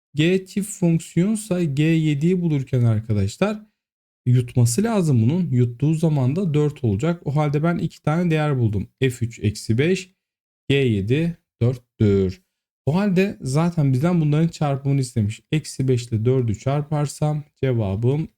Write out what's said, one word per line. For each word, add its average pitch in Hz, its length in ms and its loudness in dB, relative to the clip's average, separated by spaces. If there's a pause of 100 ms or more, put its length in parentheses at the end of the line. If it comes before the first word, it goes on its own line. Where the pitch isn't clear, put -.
(160)
G 185 300 0
çift 196 260 -6
fonksiyonsa 180 920 0
G 147 200 0
yediyi 160 580 2
bulurken 139 400 0
arkadaşlar 110 840 0 (600)
yutması 123 580 2
lazım 175 380 2
bunun. 151 300 0
Yuttuğu 123 420 0
zaman 151 420 0
da 180 180 -2
dört 147 300 0
olacak. 131 420 0
O 139 100 -4
halde 151 280 0
ben 170 140 0
iki - 240 -6
tane 165 300 0
değer 151 280 0
buldum. 101 280 0 (120)
F 123 260 -2
üç - 140 -8
eksi 107 380 -2
beş, 180 340 0 (580)
G 135 60 2
yedi 135 640 0 (240)
dörttür. 101 800 0 (440)
O 143 100 0
halde 196 460 0
zaten 151 520 0
bizden 165 280 2
bunların 151 260 2
çarpımını 139 540 -2
istemiş. 110 400 -2 (100)
Eksi 151 360 -4
beş 120 200 0
ile 110 180 -2
dördü 123 340 0
çarparsam 147 840 -2 (180)
cevabım 120 680 0 (100)